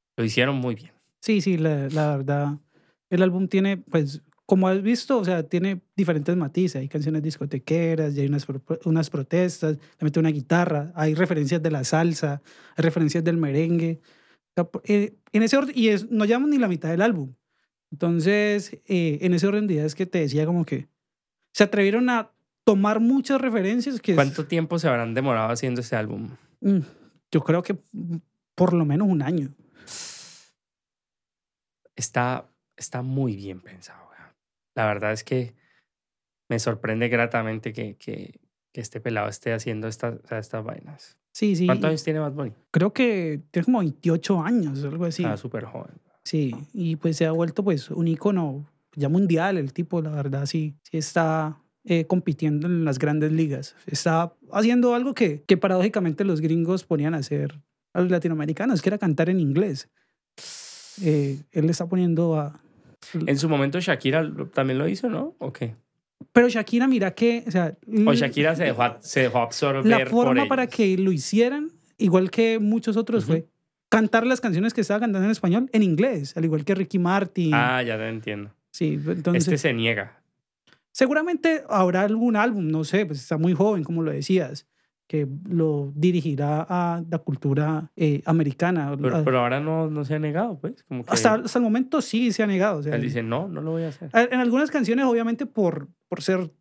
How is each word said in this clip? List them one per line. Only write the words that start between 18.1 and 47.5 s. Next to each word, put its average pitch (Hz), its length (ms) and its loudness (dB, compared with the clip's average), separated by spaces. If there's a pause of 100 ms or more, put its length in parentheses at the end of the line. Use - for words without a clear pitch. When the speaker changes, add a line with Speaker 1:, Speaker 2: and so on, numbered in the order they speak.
Speaker 2:
eh, 165 340 0
en 180 140 2
ese 175 120 2
orden 208 200 0
de 180 80 0
ideas 151 200 -2
que 185 120 -4
te 185 120 -2
decía, 151 260 0
como 170 200 0
que - 220 -6 (640)
se - 120 6
atrevieron 208 440 2
a 233 220 -2 (340)
tomar 208 340 4
muchas 262 400 2
referencias 233 640 0
que 190 120 2
es - 20 2
Speaker 1:
¿Cuánto 139 320 2
tiempo 165 320 -2
se 160 100 0
habrán 117 240 0
demorado 117 380 0
haciendo 120 300 -2
ese 120 140 -6
álbum? 107 360 -6 (300)
Speaker 2:
Mm, 202 180 4 (520)
yo 151 120 2
creo 165 200 2
que, 202 120 -4 (180)
mm, 170 220 -8 (400)
por 180 180 4
lo 170 120 4
menos 160 220 2
un 170 140 2
año. 143 320 -4 (2500)
Speaker 1:
Está, 123 540 -4 (280)
está - 240 -10
muy 131 340 -2
bien 95 260 -12
pensado, - 480 -20 (640)
la 113 100 -2
verdad 104 260 -2
es 110 120 -8
que 127 300 -4 (960)
me 117 100 -2
sorprende 113 500 -2
gratamente 113 640 -2
que, 110 220 -10
que, - 440 -14 (340)
que 123 80 -12
este 110 180 -12
pelado 107 300 -4
esté 113 240 -6
haciendo 113 340 -6
esta, 113 220 -8 (140)
o - 40 -20
sea, 113 120 -8
estas 110 240 -10
vainas. - 540 -16 (160)
Speaker 2:
Sí, 208 220 0
sí. 180 100 2
Speaker 1:
¿Cuántos - 240 2
años 160 140 -2
tiene 156 160 -2
Bad 147 140 -4
Bunny? 139 180 -8 (200)
Speaker 2:
Creo 185 220 2
que 180 480 0 (100)
tiene 175 140 0
como 247 140 4
veintiocho 165 640 0
años, 156 420 0
algo 160 220 -4
así. 170 180 -4
Speaker 1:
Ah, 107 140 -2
súper 117 280 -8
joven. - 300 -14 (280)
Speaker 2:
Sí, 143 300 -2 (200)
y 165 240 -2
pues 160 200 -2
se 165 80 2
ha 156 60 2
vuelto, 165 320 0